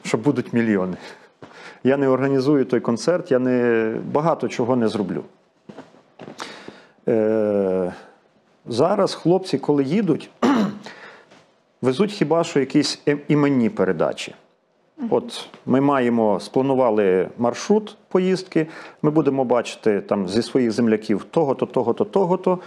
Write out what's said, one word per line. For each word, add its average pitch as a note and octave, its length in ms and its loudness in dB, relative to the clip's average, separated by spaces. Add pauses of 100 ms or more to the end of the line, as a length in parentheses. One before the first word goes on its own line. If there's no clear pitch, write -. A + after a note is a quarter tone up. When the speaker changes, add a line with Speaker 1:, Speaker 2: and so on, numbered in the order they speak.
Speaker 1:
що - 140 -2
будуть A#2+ 360 -2
мільйони. G#2 440 0 (840)
Я C3+ 140 4
не C#3 100 2
організую C3+ 580 2
той B2+ 140 0
концерт, D#3+ 520 -2
я B2+ 80 4
не, A#2+ 540 2 (180)
багато C#3+ 360 0
чого B2+ 280 -2
не A#2 120 2
зроблю. F#2 360 -4 (1800)
Е, G#2 840 0 (720)
зараз E3 480 0
хлопці, F3+ 440 0
коли C#3+ 260 0
їдуть, D#3+ 460 -2 (720)
<clears throat> - 800 -20
везуть C3+ 300 0
хіба E3 320 0
що - 160 -2
якісь C#3 460 0
ім-, D3 220 0
іменні C#3+ 420 4
передачі. E2+ 640 -2 (640)
Speaker 2:
Мгм. B3 140 -6
Speaker 1:
От A#2+ 380 -4 (160)
ми B2+ 160 2
маємо, A#2+ 580 2
спланували A2 880 2 (100)
маршрут D#3 600 -2 (100)
поїздки, F#3 600 0 (340)
ми D3+ 100 2
будемо C#3 320 2
бачити A2+ 580 0
там G2+ 260 -2
зі G#2+ 140 0
своїх A#2 300 0
земляків A2 520 0
того-то, C3+ 420 -2
того-то, A#2 400 0
того-то. F#3 600 0